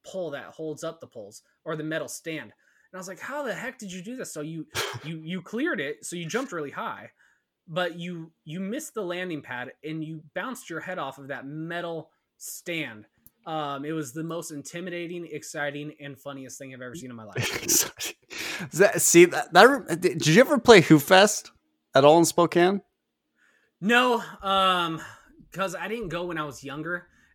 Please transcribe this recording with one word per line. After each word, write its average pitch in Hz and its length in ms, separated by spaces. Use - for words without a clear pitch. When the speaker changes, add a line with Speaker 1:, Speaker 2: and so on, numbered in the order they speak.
Speaker 1:
pole 180 240
that 135 160
holds 156 380
up 160 160
the - 60
poles, 107 360
or 156 120
the 156 80
metal 156 240
stand. 143 440
And - 0
I 185 40
was 185 100
like, 185 120
"How 294 220
the 226 120
heck 226 240
did 202 140
you 180 100
do 233 140
this?" 240 160
So 156 100
you, 160 240
Speaker 2:
<laughs> - 200
Speaker 1:
you, 160 180
you 170 200
cleared 233 380
it, 147 260
so 170 100
you 170 100
jumped 233 260
really 151 180
high, 123 400
but 175 300
you, 170 340
you 160 160
missed 208 340
the 220 80
landing 175 400
pad, 123 300
and 156 220
you 156 180
bounced 220 360
your 160 100
head 185 180
off 135 200
of 135 100
that 131 180
metal 165 640
stand. 135 680
Um, 147 380
it 151 80
was 151 200
the 156 120
most 165 280
intimidating, 170 800
exciting, 147 680
and 139 180
funniest 135 400
thing 135 140
I've 127 80
ever 123 140
seen 127 160
in 120 60
my 110 80
life. - 400
Speaker 2:
<laughs> - 1080
Is 156 60
that, 180 240
see, 170 240
that, 147 260
that, 190 480
did 160 260
you 160 140
ever 269 180
play 214 220
Hoop 151 220
Fest - 480
at 135 100
all 151 140
in 170 60
Spokane? 175 560
Speaker 1:
No, 240 420
um, 185 600
'cause 185 220
I 180 140
didn't 220 200
go 170 160
when 170 140
I 151 60
was 135 200
younger. 160 440